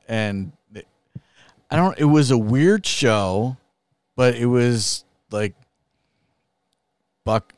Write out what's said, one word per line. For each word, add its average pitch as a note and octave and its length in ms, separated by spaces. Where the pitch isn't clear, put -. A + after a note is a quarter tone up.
and G#2 460
it, G#2+ 140
I D3 60
don't, F3+ 240
it D3+ 60
was D3 260
a B2+ 60
weird C#3 480
show, A2 720
but B2 200
it A#2+ 100
was A#2+ 580
like G#2 220
Buck, A2 320